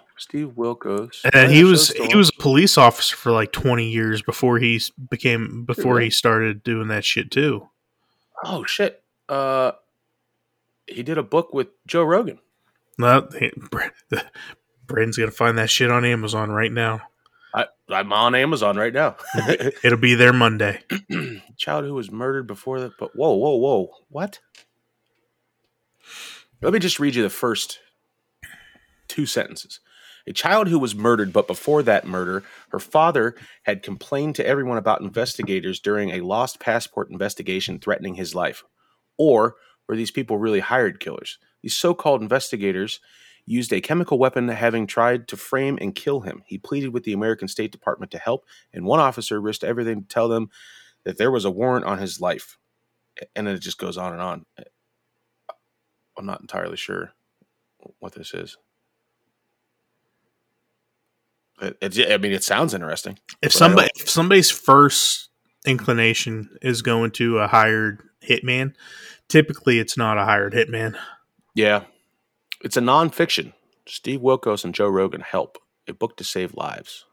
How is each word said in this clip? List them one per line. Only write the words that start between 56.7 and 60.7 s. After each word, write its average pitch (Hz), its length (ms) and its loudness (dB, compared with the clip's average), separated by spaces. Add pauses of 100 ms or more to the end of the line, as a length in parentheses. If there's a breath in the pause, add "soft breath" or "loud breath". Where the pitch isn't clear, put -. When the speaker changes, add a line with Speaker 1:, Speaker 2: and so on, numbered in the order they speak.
Speaker 1:
sure - 340 -10 (880)
what 95 140 -18
this - 200 -18
is. - 220 -14 (3000)